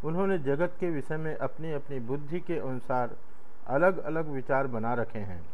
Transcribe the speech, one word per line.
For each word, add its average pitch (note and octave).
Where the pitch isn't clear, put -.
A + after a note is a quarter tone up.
उन्होंने F#3
जगत D3
के F3
विषय D#3
में D#3
अपनी-अपनी C#3+
बुद्धि C#3+
के E3+
अनुसार B2+
अलग-अलग D#3+
विचार C3+
बना A#2
रखे A2+
हैं। F2+